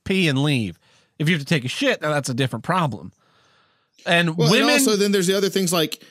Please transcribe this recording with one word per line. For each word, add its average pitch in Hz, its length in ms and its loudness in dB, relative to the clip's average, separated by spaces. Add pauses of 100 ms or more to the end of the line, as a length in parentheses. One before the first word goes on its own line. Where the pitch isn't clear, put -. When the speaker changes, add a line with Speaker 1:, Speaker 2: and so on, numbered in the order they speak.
Speaker 1:
pee, 190 240 2
and 135 140 2
leave. 120 360 -2 (400)
If 147 120 0
you 180 60 2
have 147 40 -4
to 139 60 -10
take 143 180 0
a 127 40 -4
shit, 254 340 -2
now 151 100 -2
that's 143 160 -2
a 131 60 -4
different 120 320 -2
problem. 131 460 -2 (920)
And 170 320 0
Speaker 2:
Well, 160 140 2
Speaker 1:
women 269 180 4
Speaker 2:
and 294 40 4
also 269 240 2
then 202 160 0
there's 190 140 0
the 190 100 0
other 196 120 0
things 185 240 -2
like 160 380 -2